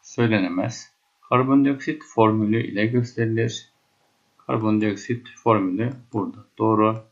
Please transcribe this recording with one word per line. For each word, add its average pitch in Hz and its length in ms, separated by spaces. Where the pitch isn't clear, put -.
söylenemez? 107 880
Karbondioksit 139 760
formülü 110 640
ile 104 200
gösterilir. 117 800
Karbondioksit 107 960
formülü 107 560
burada. 98 260
Doğru. 110 520